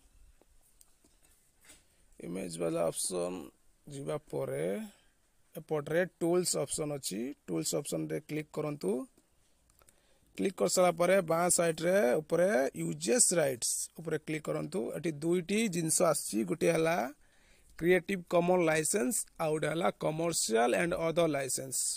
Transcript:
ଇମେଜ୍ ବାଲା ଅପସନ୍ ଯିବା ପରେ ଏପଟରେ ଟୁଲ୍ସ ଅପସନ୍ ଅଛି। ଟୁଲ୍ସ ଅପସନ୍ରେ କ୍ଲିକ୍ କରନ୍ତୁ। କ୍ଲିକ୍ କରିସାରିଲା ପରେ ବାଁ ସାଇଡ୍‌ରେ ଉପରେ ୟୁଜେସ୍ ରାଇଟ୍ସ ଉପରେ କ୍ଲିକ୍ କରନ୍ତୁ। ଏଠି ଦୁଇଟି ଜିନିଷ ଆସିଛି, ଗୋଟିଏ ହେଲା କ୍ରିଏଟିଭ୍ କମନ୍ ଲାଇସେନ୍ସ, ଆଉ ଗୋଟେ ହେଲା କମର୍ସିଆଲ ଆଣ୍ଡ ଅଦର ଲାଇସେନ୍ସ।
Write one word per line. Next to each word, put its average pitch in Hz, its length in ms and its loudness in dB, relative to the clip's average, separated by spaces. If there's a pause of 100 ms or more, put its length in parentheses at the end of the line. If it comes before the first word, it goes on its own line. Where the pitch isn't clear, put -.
(2250)
ଇମେଜ୍ 175 380 -8
ବାଲା 170 300 -2
ଅପସନ୍ 180 500 -4 (500)
ଯିବା 147 380 -8
ପରେ 139 400 -4 (920)
ଏପଟରେ 156 440 -2 (140)
ଟୁଲ୍ସ 175 420 0
ଅପସନ୍ 147 360 -4
ଅଛି। 160 260 -6 (220)
ଟୁଲ୍ସ 165 340 -4
ଅପସନ୍ରେ 156 460 -4
କ୍ଲିକ୍ 151 320 -8
କରନ୍ତୁ। 151 380 -4 (1500)
କ୍ଲିକ୍ 190 180 0
କରିସାରିଲା 180 360 4
ପରେ 175 300 4
ବାଁ 165 280 2
ସାଇଡ୍‌ରେ 170 460 2 (180)
ଉପରେ 165 340 2 (280)
ୟୁଜେସ୍ 170 580 2
ରାଇଟ୍ସ 139 380 0 (240)
ଉପରେ 160 240 -6
କ୍ଲିକ୍ 156 260 -6
କରନ୍ତୁ। 156 360 -4 (100)
ଏଠି 165 260 -4
ଦୁଇଟି 175 500 0
ଜିନିଷ 165 360 0
ଆସିଛି, 175 400 2
ଗୋଟିଏ 175 280 2
ହେଲା 165 260 2 (840)
କ୍ରିଏଟିଭ୍ 180 460 2
କମନ୍ 175 400 4
ଲାଇସେନ୍ସ, 160 500 2 (240)
ଆଉ 160 120 0
ଗୋଟେ 156 180 0
ହେଲା 170 260 0
କମର୍ସିଆଲ 170 800 0
ଆଣ୍ଡ 175 220 2
ଅଦର 165 300 2
ଲାଇସେନ୍ସ। 135 500 -2 (200)